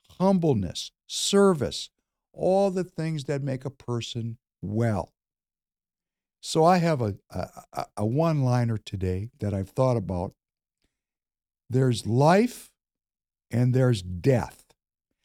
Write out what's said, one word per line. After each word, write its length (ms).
humbleness, 720
service, 840
all 400
the 120
things 420
that 160
make 240
a 40
person 680
well. 500
So 220
I 140
have 240
a, 140
a, 180
a, 120
a 80
one-liner 720
today 600
that 140
I've 160
thought 280
about. 360
There's 360
life 640
and 240
there's 280
death, 640